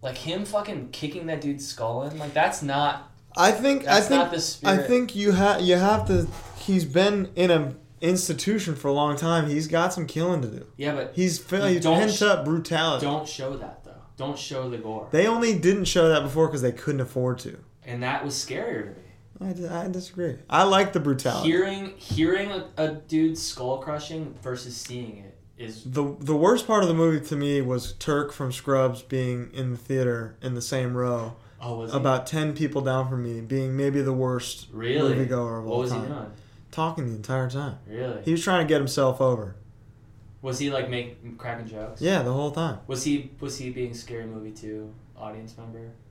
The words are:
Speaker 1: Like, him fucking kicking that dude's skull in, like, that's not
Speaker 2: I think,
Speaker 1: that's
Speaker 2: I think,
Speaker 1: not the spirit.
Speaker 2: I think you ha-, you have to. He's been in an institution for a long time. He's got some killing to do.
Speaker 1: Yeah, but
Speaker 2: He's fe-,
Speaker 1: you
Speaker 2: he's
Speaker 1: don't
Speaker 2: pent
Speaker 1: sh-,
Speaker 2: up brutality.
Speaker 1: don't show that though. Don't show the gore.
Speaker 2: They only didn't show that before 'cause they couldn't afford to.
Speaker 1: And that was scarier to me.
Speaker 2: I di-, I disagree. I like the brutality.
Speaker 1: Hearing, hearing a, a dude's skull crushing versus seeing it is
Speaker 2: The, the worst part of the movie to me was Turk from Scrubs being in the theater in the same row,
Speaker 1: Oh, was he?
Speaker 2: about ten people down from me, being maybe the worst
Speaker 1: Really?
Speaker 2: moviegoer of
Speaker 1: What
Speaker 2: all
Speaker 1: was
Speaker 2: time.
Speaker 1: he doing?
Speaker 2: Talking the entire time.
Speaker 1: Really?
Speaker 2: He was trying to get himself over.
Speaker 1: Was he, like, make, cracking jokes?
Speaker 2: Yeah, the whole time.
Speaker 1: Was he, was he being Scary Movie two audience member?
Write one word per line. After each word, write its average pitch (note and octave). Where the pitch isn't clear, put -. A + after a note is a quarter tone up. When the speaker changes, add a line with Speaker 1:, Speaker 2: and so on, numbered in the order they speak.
Speaker 1:
Like, B2+
him F#3
fucking G3+
kicking D#3+
that D#3
dude's C#3+
skull A#2+
in, D3+
like, D3
that's F3
not C#3+
Speaker 2:
I F#3
think, C4+
Speaker 1:
that's -
Speaker 2:
I -
think, C4+
Speaker 1:
not -
the E3
spirit. F#3+
Speaker 2:
I -
think B3
you G3+
ha-, G3
you F3+
have G3+
to. E3+
He's F#3+
been F#3
in F3
an D3
institution F3+
for C#3
a C#3
long D3
time. E3
He's D3+
got E3+
some D#3+
killing E3
to A#2+
do. A2
Speaker 1:
Yeah, C#3+
but C3+
Speaker 2:
He's F3+
fe-, G3
Speaker 1:
you F#3
Speaker 2:
he's E3+
Speaker 1:
don't E3
Speaker 2:
pent G#3+
Speaker 1:
sh-, -
Speaker 2:
up F#3+
brutality. D#3+
Speaker 1:
don't D3+
show C3+
that -
though. -
Don't C#3
show C3
the A#2+
gore. A2
Speaker 2:
They F3+
only A#3
didn't F#3
show E3
that D3+
before D3
'cause C#3
they B2
couldn't C#3
afford B2+
to. -
Speaker 1:
And A#2+
that C3+
was C#3
scarier D3
to G2
me. -
Speaker 2:
I F3+
di-, E3+
I F#3+
disagree. F3+
I D#3+
like G3
the F3
brutality. C3+
Speaker 1:
Hearing, G3
hearing F#3+
a, F3+
a D#3
dude's D#3
skull B2+
crushing D3+
versus B2
seeing A#2+
it G2
is A2
Speaker 2:
The, C#3
the D3+
worst G#3+
part G#3+
of F3
the E3
movie D#3+
to D#3
me C#3+
was B2
Turk D3
from C3
Scrubs C3
being B2
in B2+
the A#2+
theater A#2+
in B2+
the A#2+
same B2
row, A#2+
Speaker 1:
Oh, A#2+
was A2+
he? C#3
Speaker 2:
about C3
ten D#3
people D3
down C3
from B2+
me, A#2
being C3
maybe C#3
the C3
worst B2+
Speaker 1:
Really? B2+
Speaker 2:
moviegoer A#2+
of A2+
Speaker 1:
What A2+
Speaker 2:
all A#2+
Speaker 1:
was B2
Speaker 2:
time. A#2+
Speaker 1:
he A2
doing? A2+
Speaker 2:
Talking D#3+
the A2+
entire B2+
time. C#3
Speaker 1:
Really? A#2
Speaker 2:
He D#3+
was E3
trying F3+
to -
get D3+
himself C3
over. A2+
Speaker 1:
Was B2+
he, C#3+
like, B2+
make, A#2+
cracking A#2+
jokes? A2
Speaker 2:
Yeah, E3+
the B2
whole D3
time. D3
Speaker 1:
Was B2+
he, C#3+
was C3
he B2+
being B2
Scary A#2
Movie A2
two G#2+
audience A2
member? A#2